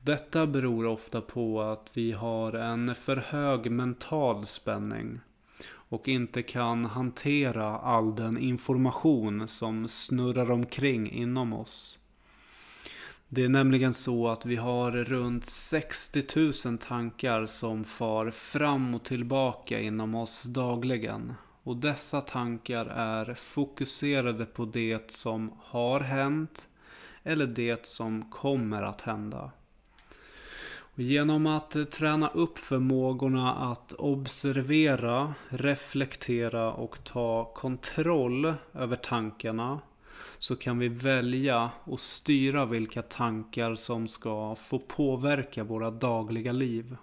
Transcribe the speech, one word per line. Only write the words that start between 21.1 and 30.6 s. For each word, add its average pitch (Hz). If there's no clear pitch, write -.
Och 123
dessa 143
tankar 120
är 113
fokuserade 135
på 117
det 113
som 110
har 123
hänt 139
eller 151
det 117
som 110
kommer 113
att 101
hända. 107